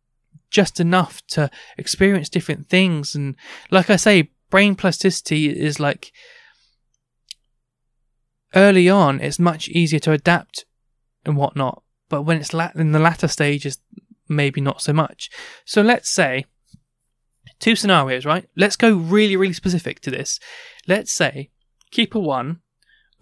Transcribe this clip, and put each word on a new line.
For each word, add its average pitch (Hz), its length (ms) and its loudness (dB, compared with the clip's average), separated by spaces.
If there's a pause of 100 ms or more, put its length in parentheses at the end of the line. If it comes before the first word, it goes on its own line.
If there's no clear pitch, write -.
(500)
just - 320 0
enough 175 460 0
to 147 220 -2 (280)
experience 190 500 0
different - 400 -6
things. 175 480 0
And 139 220 -6 (340)
like 185 180 2
I 208 60 4
say, 170 360 4 (180)
brain 196 260 4
plasticity 170 720 -2
is, 147 320 -4
like, 147 320 -4 (2500)
early 185 360 6
on, 165 320 2
it's 143 180 -8
much 170 300 -2
easier 160 300 0
to 156 120 -2
adapt 160 540 -2 (580)
and 151 140 -2
whatnot. 139 460 -4 (260)
But 147 140 -4
when 165 140 0
it's 147 160 -8
la-, 165 220 -4
in 156 160 0
the 151 80 2
latter 160 300 0
stages, 143 500 -4 (480)
maybe 143 320 -2
not 139 220 -4
so - 100 -2
much. - 380 -2 (340)
So - 180 0
let's 233 280 2
say 135 360 -2 (1120)
two 226 160 2
scenarios, 139 500 0
right? 160 300 -2
Let's 196 200 0
go 226 200 4
really, 190 400 2
really 185 180 0
specific - 480 -6
to 139 100 -8
this. - 280 -8 (480)
Let's 196 240 -2
say 139 400 -4 (400)
Keeper 226 280 -2
one 151 400 -4 (600)